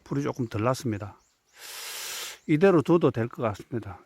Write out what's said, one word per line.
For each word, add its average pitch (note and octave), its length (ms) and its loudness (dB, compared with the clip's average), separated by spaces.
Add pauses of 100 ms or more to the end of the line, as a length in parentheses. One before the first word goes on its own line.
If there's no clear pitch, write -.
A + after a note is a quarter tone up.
풀이 - 180 -6
조금 B2+ 260 -4
덜 G#2 160 -4
났습니다. A2 540 -4 (1300)
이대로 E3 380 6
둬도 E3 260 4
될 A#2 180 0
것 - 140 -14
같습니다. G#2 640 -6